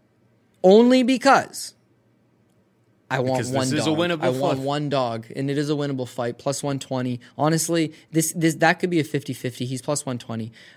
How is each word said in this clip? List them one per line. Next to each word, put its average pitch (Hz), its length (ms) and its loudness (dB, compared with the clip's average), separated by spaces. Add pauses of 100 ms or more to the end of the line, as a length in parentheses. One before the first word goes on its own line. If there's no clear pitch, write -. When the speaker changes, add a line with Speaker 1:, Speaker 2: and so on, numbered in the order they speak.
(640)
Speaker 1:
only 240 400 8
because 247 720 2 (1400)
I 131 100 -2
want 131 180 -2
Speaker 2:
Because 123 140 -6
Speaker 1:
one 131 180 -2
Speaker 2:
this 151 80 -2
Speaker 1:
dog. - 20 0
Speaker 2:
is 135 60 -2
a 156 120 0
winnable 170 240 -2
Speaker 1:
I 131 60 0
want 135 300 0
Speaker 2:
fight. 135 80 -6
Speaker 1:
one 147 240 -2
dog, 120 440 -2
and 139 160 -4
it 139 60 -4
is 147 140 -2
a - 20 0
winnable 143 340 -4
fight, 120 300 -6
plus - 260 -6
one 139 160 -4
twenty. 127 420 -6 (180)
Honestly, 156 560 0 (160)
this, 160 240 -2
this, 165 220 0
that 160 180 4
could 175 160 -4
be 170 100 0
a 139 40 0
fifty 139 280 -6
fifty. 123 320 -8
He's 127 160 -6
plus 147 240 -4
one 123 140 -6
twenty. 113 340 -10 (240)